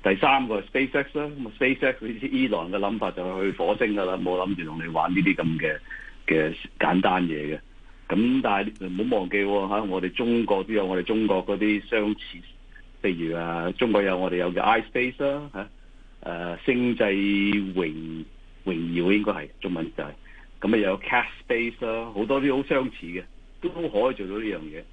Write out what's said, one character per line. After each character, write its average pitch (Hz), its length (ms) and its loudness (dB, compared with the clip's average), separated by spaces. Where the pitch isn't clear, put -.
第 98 120 4
三 135 320 4
個 104 140 -2
係 131 260 -2
SpaceX 139 320 -2
啦， 147 180 -4
咁 123 100 -8
啊， 107 120 -10
SpaceX 131 340 2
好 113 140 -8
似 120 220 -6
Elon 107 400 0
嘅 101 80 -2
諗 101 200 0
法 98 140 -2
就 92 320 -4
去 95 140 0
火 - 200 2
星 107 180 2
㗎 98 100 0
啦， 92 120 0
冇 90 200 0
諗 92 180 0
住 87 100 -8
同 80 180 -8
你 85 40 -6
玩 82 240 0
呢 90 100 2
啲 90 140 4
咁 80 240 -2
嘅， 78 200 -2
嘅 80 280 2
簡 90 220 4
單 90 260 2
嘢 76 280 -4
嘅。 - 40 -10
咁 120 340 2
但 104 240 2
係 101 220 -8
唔 98 220 -2
好 117 80 4
忘 90 120 0
記 101 80 0
喎， 101 320 2
嚇， 104 140 0
我 95 180 -2
哋 90 120 -2
中 117 320 2
國 95 180 2
都 107 100 -4
有 101 120 4
我 92 120 0
哋 90 60 0
中 110 240 2
國 95 180 2
嗰 101 120 0
啲 104 300 2
相 107 260 2
似， - 240 -10
譬 85 260 0
如 82 80 -2
啊， 85 400 -2
中 120 140 2
國 101 100 6
有 95 160 2
我 92 140 0
哋 90 60 0
有 87 140 0
嘅 90 100 -2
iSpace 123 600 2
啦， 143 300 -2
嚇， 101 160 -8
誒， 85 420 -6
星 123 300 2
際 107 160 2
榮-， 80 520 -4
榮 92 80 0
耀 92 80 6
應 104 120 4
該 104 80 0
係， 76 180 -8
中 90 120 -4
文 80 220 -4
就 80 80 -4
係， 71 60 -8
咁 107 140 4
啊， - 20 6
有 98 220 2
Cat 123 260 2
Space 117 380 -2
啦， 113 280 -4
好 104 120 0
多 135 160 2
啲 135 160 2
好 139 100 0
相 139 180 2
似 107 200 -10
嘅， 90 180 -8
都 170 80 -2
可 131 420 0
以 - 40 -6
做 95 120 -8
到 101 120 -4
呢 113 60 -6
樣 95 160 -4
嘢。 78 320 -12